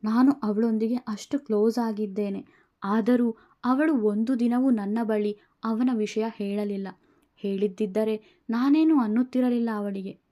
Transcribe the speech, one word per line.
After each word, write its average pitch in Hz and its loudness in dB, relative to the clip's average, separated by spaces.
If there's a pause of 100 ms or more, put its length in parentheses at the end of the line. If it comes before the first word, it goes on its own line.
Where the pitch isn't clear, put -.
ನಾನು 240 4 (100)
ಅವಳೊಂದಿಗೆ 220 0
ಅಷ್ಟು 233 -6
ಕ್ಲೋಸ್ 220 0
ಆಗಿದ್ದೇನೆ. 202 -4 (380)
ಆದರೂ 226 2 (280)
ಅವಳು 285 2
ಒಂದು 220 0
ದಿನವೂ 240 2
ನನ್ನ 208 0
ಬಳಿ 208 -2 (260)
ಅವನ 226 0
ವಿಷಯ 214 -2 (120)
ಹೇಳಲಿಲ್ಲ. 202 -6 (480)
ಹೇಳಿದ್ದಿದ್ದರೆ 208 -4 (100)
ನಾನೇನು 285 4
ಅನ್ನುತ್ತಿರಲಿಲ್ಲ 240 0
ಅವಳಿಗೆ. 196 -8 (140)